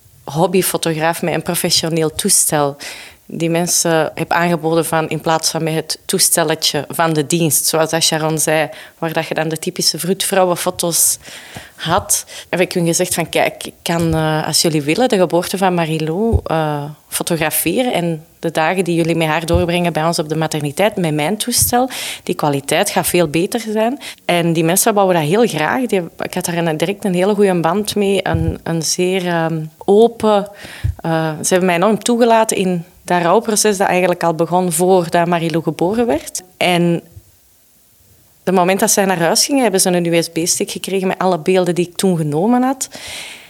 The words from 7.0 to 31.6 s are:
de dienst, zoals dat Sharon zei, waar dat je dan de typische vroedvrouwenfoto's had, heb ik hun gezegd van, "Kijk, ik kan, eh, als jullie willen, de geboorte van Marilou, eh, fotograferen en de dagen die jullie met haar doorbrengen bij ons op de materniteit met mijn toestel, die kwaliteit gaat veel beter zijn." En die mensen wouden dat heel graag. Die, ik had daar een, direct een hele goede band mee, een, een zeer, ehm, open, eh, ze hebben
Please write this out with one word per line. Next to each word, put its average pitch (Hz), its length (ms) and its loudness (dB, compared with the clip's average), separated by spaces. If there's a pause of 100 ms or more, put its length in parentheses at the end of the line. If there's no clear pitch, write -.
de 151 140 2
dienst, 165 380 0
zoals 156 240 2
dat 165 140 0
Sharon 156 340 0
zei, 156 320 0 (280)
waar 165 160 -4
dat 160 140 -2
je - 60 -4
dan 160 160 -2
de 160 100 -4
typische - 400 -4
vroedvrouwenfoto's 180 1160 0 (580)
had, - 500 -2 (240)
heb 170 100 0
ik 180 140 0
hun 175 120 0
gezegd 170 280 0
van, 165 160 -2
"Kijk, - 360 -2
ik - 160 -12
kan, 165 320 0
eh, 156 340 0
als - 140 0
jullie 160 200 0
willen, 156 280 2
de 220 80 2
geboorte 185 400 0
van 185 160 2
Marilou, 165 720 0
eh, 151 380 -2 (240)
fotograferen 170 880 -2
en 165 320 -2 (140)
de 165 120 -4
dagen 175 320 2
die 170 120 -2
jullie 165 200 0
met 165 120 0
haar 160 180 -2
doorbrengen 175 480 0
bij 156 120 0
ons 170 140 0
op 156 100 -4
de 156 60 -2
materniteit 156 600 -2
met 165 180 0
mijn 151 240 0
toestel, 240 520 0 (340)
die 180 120 -2
kwaliteit 151 540 0
gaat 175 180 0
veel 175 200 2
beter 170 320 -2 (120)
zijn." 220 280 -2 (260)
En 170 280 2
die 165 100 0
mensen 196 300 2
wouden 196 280 4
dat 147 80 0
heel 214 180 4
graag. 156 380 0
Die, 202 160 0 (180)
ik - 140 -6
had 180 120 -4
daar 170 120 -4
een, 170 200 0
direct 196 280 -2
een 190 80 0
hele 185 220 2
goede 190 240 2
band 175 360 -2
mee, 196 320 0
een, 165 360 -2
een 165 180 -2
zeer, 180 460 -2
ehm, 165 340 -2 (240)
open, 214 600 4 (540)
eh, 160 300 0 (100)
ze - 60 -4
hebben 185 180 2